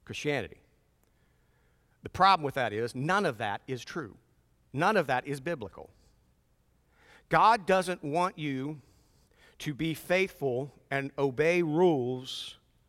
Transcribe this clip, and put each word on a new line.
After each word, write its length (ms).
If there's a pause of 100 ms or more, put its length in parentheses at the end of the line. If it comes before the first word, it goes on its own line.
Christianity. 540 (1500)
The 40
problem 360
with 100
that 180
is 220
none 320
of 120
that 280
is 180
true. 320 (560)
None 240
of 120
that 180
is 140
biblical. 500 (1400)
God 380
doesn't 380
want 340
you 420 (800)
to 160
be 200
faithful 800 (180)
and 280
obey 440
rules 920 (320)